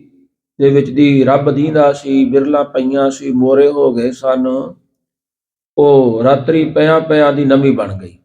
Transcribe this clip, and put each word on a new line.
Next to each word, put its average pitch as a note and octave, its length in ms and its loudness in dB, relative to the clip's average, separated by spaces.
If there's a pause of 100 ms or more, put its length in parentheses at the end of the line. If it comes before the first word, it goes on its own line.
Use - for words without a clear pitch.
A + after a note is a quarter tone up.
(600)
ਦੇ C#3 80 4
ਵਿੱਚ C#3 200 0
ਦੀ C#3 340 2
ਰੱਬ C#3+ 280 0
ਦੀਂਦਾ D3 420 0
ਸੀ, C3+ 320 -2
ਬਿਰਲਾਂ C#3 380 0
ਪਈਆਂ C#3 480 -2
ਸੀ, C#3 200 -8
ਮੋਰੇ C3 360 2
ਹੋ C#3+ 260 0
ਗਏ A#2 180 -4
ਸਨ, C3 600 -4 (1040)
ਉਹ C3+ 460 2
ਰਾਤਰੀ C#3+ 480 0
ਪਿਆਂ D#3 300 0
ਪਿਆਂ D3+ 320 0
ਦੀ C#3 120 -2
ਨਵੀਂ C3+ 320 2
ਬਣ G2 220 -8
ਗਈ। F2 260 -20